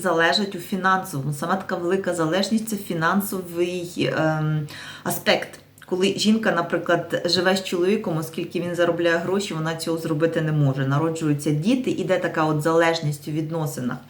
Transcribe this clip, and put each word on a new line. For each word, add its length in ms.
залежать 540
у 40
фінансовому. 760
Сама 220
така 200
велика 380
залежність — 560
це 60
фінансовий, 1400
ем, 500
аспект. 560
Коли 320
жінка, 340
наприклад, 760
живе 320
з 60
чоловіком, 540
оскільки 440
він 140
заробляє 420
гроші, 360
вона 220
цього 220
зробити 440
не 100
може. 360
Народжуються 640
діти, 400
іде 260
така 280
от 160
залежність 680
у 40
відносинах. 640